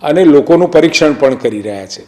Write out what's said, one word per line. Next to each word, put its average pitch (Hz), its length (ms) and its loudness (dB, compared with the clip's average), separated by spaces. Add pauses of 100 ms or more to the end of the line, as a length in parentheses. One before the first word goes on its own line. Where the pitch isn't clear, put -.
અને 160 220 0
લોકોનું 165 460 2
પરીક્ષણ 156 420 2
પણ 135 220 -2
કરી 107 280 -6
રહ્યા 98 240 -12
છે. - 220 -18